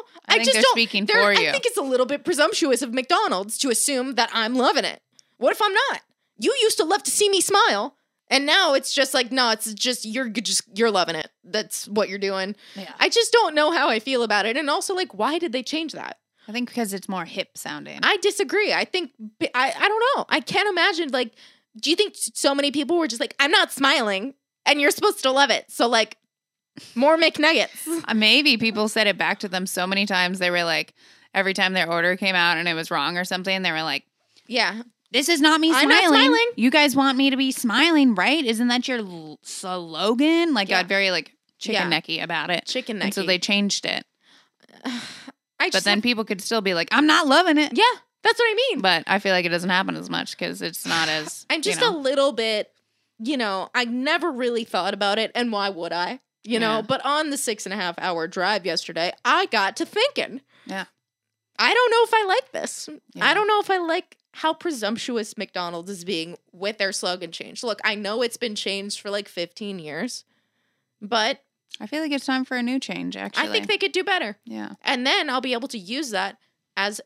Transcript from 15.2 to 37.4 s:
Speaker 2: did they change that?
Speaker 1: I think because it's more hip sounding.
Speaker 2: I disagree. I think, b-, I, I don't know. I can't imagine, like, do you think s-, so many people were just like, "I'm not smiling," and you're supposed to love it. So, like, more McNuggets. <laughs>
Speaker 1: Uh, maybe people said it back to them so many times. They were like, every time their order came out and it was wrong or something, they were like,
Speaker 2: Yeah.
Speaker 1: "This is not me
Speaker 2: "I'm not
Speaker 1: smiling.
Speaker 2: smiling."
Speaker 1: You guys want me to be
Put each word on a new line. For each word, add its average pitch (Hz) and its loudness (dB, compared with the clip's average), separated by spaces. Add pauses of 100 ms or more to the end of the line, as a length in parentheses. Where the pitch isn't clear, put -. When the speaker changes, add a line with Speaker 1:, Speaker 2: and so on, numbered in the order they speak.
Speaker 2:
did 339 -4
they 262 -4
change 320 -6
that? - -12 (300)
Speaker 1:
I 214 -14
think 240 -6
because 214 -4
it's 190 -10
more 185 -4
hip - -8
sounding. 147 -12
Speaker 2:
I 381 4
disagree. 370 0
I 180 0
think, 359 -4 (260)
b-, - -4
I, 262 0
I 359 2
don't 440 0 (140)
know. - -2
I 302 2
can't 381 0
imagine, 349 0
like, 254 -2 (460)
do 269 -2
you 339 2
think 403 0
s-, - -6
so 277 2
many 285 0
people 294 0
were 320 2
just 233 -8
like, 247 -6
"I'm 285 2
not 381 2
smiling," 269 0 (320)
and 294 4
you're 294 6
supposed - 0
to 262 2
love 269 4
it. - -2
So, - 0
like, 226 0 (800)
more 294 4
McNuggets. 311 2 (340)
<laughs> - -16
Speaker 1:
Uh, 220 -2
maybe 233 4
people 214 0
said 214 0
it 185 2
back 175 -2
to 214 -8
them 185 -4
so 180 -4
many 196 0
times. 180 0
They 180 0
were 175 0
like, 160 -4 (400)
every 190 2
time 185 0
their 175 0
order 170 0
came 190 0
out 170 2
and 175 -4
it 170 0
was 160 -6
wrong 165 -2
or 180 -2
something, 190 -4
they 180 -2
were 160 -4
like, 139 -4 (440)
Speaker 2:
Yeah. 220 -2 (300)
Speaker 1:
"This 269 0
is 339 2
not 311 6
me 320 4
Speaker 2:
"I'm 285 4
not 440 6
Speaker 1:
smiling. 330 6 (100)
Speaker 2:
smiling." 466 4
Speaker 1:
You 240 2
guys 294 4
want 269 2
me 269 4
to 262 0
be 262 0